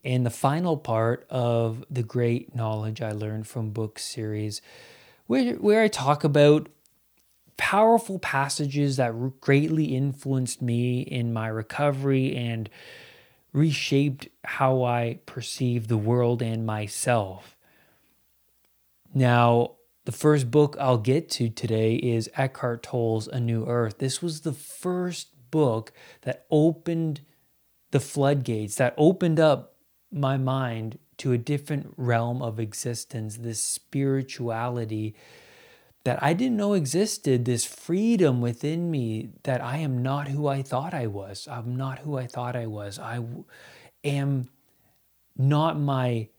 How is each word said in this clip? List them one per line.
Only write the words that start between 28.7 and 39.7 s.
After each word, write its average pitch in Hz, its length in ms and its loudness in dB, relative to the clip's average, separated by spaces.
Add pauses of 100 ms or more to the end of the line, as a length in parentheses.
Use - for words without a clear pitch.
that 123 240 2
opened 165 400 4
up 147 320 4 (400)
my 139 260 0
mind 123 600 -4 (200)
to 127 160 -2
a 123 40 2
different 143 600 -4
realm 120 440 0
of 113 160 -6
existence, 110 800 -8
this 117 240 -8
spirituality 120 1500 -4 (920)
that 123 180 0
I 147 80 4
didn't 233 240 0
know 208 160 0
existed, 151 720 0
this 120 220 0
freedom 185 720 2
within 151 500 -2
me 113 420 -4 (120)
that 127 180 -2
I 123 160 -6